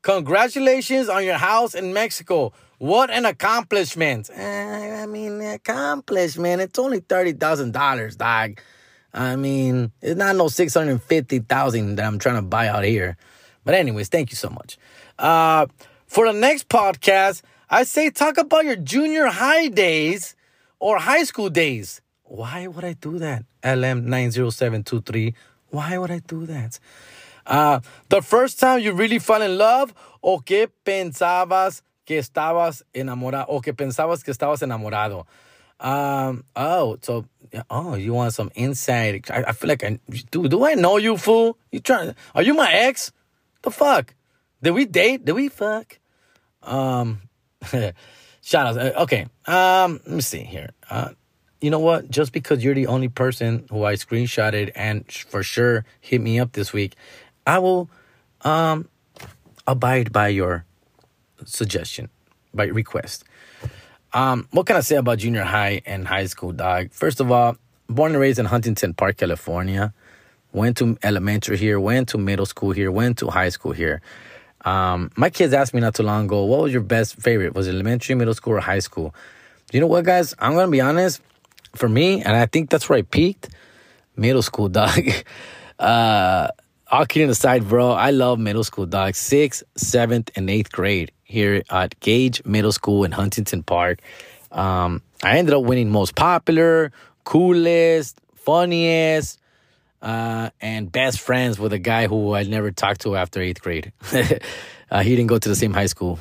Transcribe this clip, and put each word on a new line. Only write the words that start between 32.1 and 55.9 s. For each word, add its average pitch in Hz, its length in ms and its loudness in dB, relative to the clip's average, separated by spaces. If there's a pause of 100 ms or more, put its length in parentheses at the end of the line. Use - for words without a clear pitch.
estabas 160 640 -2 (100)
enamorado, 131 560 -6
o 143 120 -4
que 143 120 -8
pensabas 151 520 -4
que 143 100 -8
estabas 143 280 -4
enamorado. 107 640 -6 (520)
Um, 135 680 -4 (120)
oh, 147 460 -2
so, 117 240 -6 (260)
yeah, 117 160 -12
oh, 151 260 -6
you 104 200 -4
want 120 180 -2
some 104 220 -8
insight? 117 760 -4
I, 123 180 -2
I - 40 -4
feel 165 160 -6
like 135 160 0
I 110 140 -4 (320)
do. 165 180 -2
Do 190 160 2
I 311 100 4
know 190 220 4
you, 214 200 2
fool? 226 420 4 (120)
You 139 100 -8
trying? 170 340 0 (200)
Are - 80 2
you 254 120 4
my 294 180 4
ex? 247 400 0 (500)
The 247 80 -4
fuck? 240 440 2 (480)
Did 151 80 2
we 240 160 2
date? 220 380 2
Did 220 80 0
we 269 160 -2
fuck? 214 500 -6 (640)
Um, 123 580 -4 (260)
<laughs> - 920 -8
shout 147 260 2
out. 117 120 -2
Uh, 131 240 0
okay. 123 240 0 (200)
Um, 185 600 2
let 143 80 -8
me 170 80 -2
see 82 180 -8
here. 73 300 -14 (180)
Uh, 113 220 -6 (500)
you 147 100 -2
know 156 80 0
what? 160 320 0
Just 139 220 -2
because 143 320 -2
you're 139 100 2
the 135 120 0
only 127 220 -2
person 120 600 -2
who 107 140 -4
I 104 100 0
screenshotted 107 800 -2
and 107 340 -6
sh-, - 160 -16
for 101 180 -6
sure 117 420 0 (160)